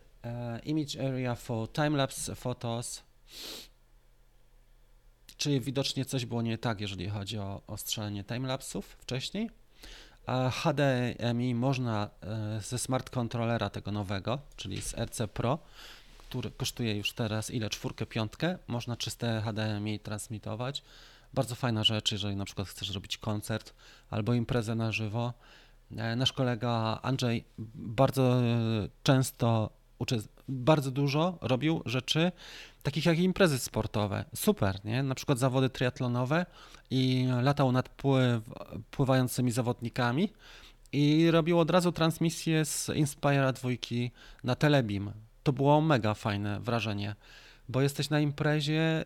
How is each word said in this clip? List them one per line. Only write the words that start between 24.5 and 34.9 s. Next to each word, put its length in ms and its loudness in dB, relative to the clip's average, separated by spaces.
na 180 0
żywo. 420 -2
E, 200 -2
nasz 160 0
kolega 680 0
Andrzej 420 0
bardzo, 680 2
e, 460 2
często 680 4
uczy-, 300 -2
bardzo 420 2
dużo 500 0
robił 460 0
rzeczy, 460 2
takich 240 0
jak 120 6
imprezy 400 6
sportowe. 640 -2
Super, 500 0
nie? 180 0